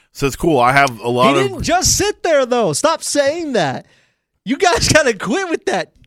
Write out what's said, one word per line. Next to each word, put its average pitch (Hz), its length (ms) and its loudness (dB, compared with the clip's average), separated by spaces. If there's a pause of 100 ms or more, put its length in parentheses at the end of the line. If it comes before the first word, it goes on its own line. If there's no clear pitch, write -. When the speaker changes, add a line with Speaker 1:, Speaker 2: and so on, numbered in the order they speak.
(140)
Speaker 1:
says, 139 240 -4
"Cool, 160 200 0
I 120 140 4
have 135 300 2
a 120 80 -4
lot 123 260 4
Speaker 2:
He - 60 2
Speaker 1:
of" 403 80 0
Speaker 2:
didn't 311 140 -8
just 339 340 0
sit 403 260 -4
there, 294 220 2
though. 233 260 0
Stop 302 320 -2
saying 294 500 -2
that. 151 320 -2 (600)
You 240 120 -2
guys 359 320 2
<laughs> - 40 2
gotta 294 200 2
quit 349 360 -4
with - 160 -6
that 190 260 -4 (160)